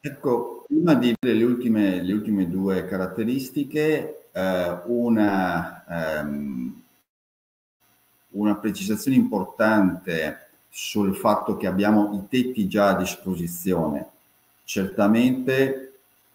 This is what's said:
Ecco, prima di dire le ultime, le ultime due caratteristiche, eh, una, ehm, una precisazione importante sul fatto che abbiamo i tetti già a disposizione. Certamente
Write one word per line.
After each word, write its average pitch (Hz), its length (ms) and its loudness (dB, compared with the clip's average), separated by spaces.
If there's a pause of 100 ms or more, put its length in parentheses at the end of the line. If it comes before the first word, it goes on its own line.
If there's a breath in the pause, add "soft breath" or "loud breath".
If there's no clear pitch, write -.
Ecco, - 600 -4
prima 165 280 4
di 120 240 4
dire 120 160 2
le 110 100 4
ultime, 110 580 2
le 92 100 -2
ultime 104 360 0
due 95 380 -2
caratteristiche, 135 1500 -4
eh, 90 540 -2
una, 101 1000 0
ehm, 73 960 -6 (1500)
una 101 240 0
precisazione 104 600 -2
importante 95 1300 0 (200)
sul 98 480 -2
fatto 104 400 0
che 101 100 -4
abbiamo 101 480 2
i 95 140 -8
tetti 127 400 -2
già 101 220 4
a 90 60 2
disposizione. 85 1120 -4 (560)
Certamente 127 1300 0 (360)